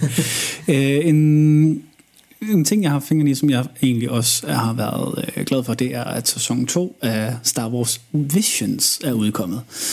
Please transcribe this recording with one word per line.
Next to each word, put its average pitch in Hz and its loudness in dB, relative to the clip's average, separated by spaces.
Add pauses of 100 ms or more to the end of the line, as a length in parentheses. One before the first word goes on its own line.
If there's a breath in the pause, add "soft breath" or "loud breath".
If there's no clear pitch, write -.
(680 loud breath)
Øh, 139 2
en, 151 4 (1300)
en 175 4
ting, 208 2
jeg 165 2
har 143 0
fingrene 151 2
i, 135 2
som 147 2
jeg 127 2 (160)
egentlig 123 2
også 117 0
har 117 0
været, - -4
øh, - -4
glad 131 0
for, 117 -2
det 127 -2
er, 120 -4
at 120 -4
sæson - -2
to 180 -2
af 113 0
Star 117 -2
Wars 120 -2 (120)
Visions - 0
er 135 -2
udkommet. 104 -2 (320 loud breath)